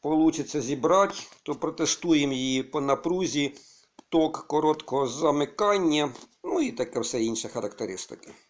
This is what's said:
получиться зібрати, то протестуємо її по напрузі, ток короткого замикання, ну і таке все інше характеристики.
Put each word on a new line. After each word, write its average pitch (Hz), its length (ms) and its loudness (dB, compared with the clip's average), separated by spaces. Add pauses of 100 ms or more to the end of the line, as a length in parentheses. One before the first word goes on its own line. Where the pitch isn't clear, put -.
получиться 156 600 2
зібрати, 165 540 2 (280)
то 143 120 -6
протестуємо 156 760 0
її 131 300 0
по 147 180 -4
напрузі, 143 720 0 (560)
ток 156 380 2
короткого 151 600 0
замикання, 151 1000 2 (340)
ну 349 180 0
і 254 100 0
таке 123 280 -4
все 113 240 -2
інше 113 260 -4
характеристики. 104 800 -8 (180)